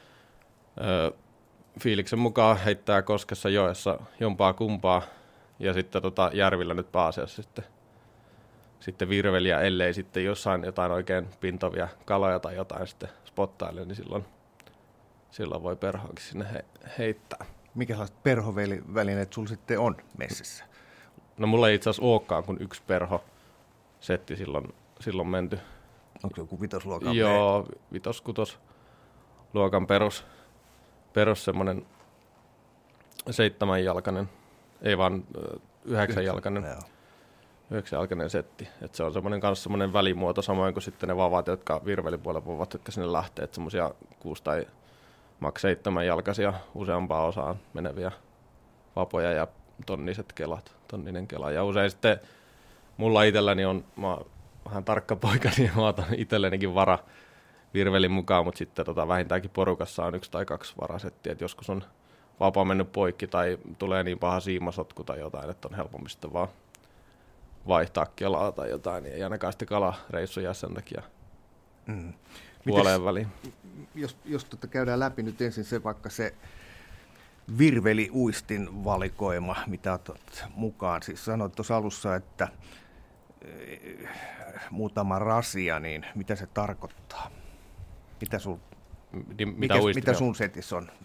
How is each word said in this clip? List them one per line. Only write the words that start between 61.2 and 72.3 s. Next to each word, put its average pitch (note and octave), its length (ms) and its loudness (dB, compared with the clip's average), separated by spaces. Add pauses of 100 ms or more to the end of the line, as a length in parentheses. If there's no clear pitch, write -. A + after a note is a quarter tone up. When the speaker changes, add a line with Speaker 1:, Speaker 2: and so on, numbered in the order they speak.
Speaker 1:
Et D#2 100 -6
joskus - 280 -10
on G2 140 -4 (560)
vapa F#2+ 260 4
mennyt F#2+ 260 2
poikki F#2 360 0
tai F2+ 300 0 (200)
tulee F#2+ 260 0
niin F2+ 160 -4
paha F2+ 200 2
siimasotku F2+ 640 -4
tai C2 160 -6
jotain, D2+ 300 -10
että - 180 -12
on D2+ 80 -12
helpompi - 340 -10
sitten - 240 -14
vaan F2 140 0 (1200)
vaihtaa E2 380 4 (100)
kelaa F#2+ 360 -2
tai B1+ 180 -6
jotain, E2 340 -6
niin C2+ 120 -12
ei F#2+ 80 -6
ainakaan F#2+ 300 -4
sitten - 140 -10
kalareissu F#2 720 -2
jää F2+ 140 -4
sen - 200 -8
takia - 280 -12 (840)
Speaker 2:
Mm. F2 280 -8 (540)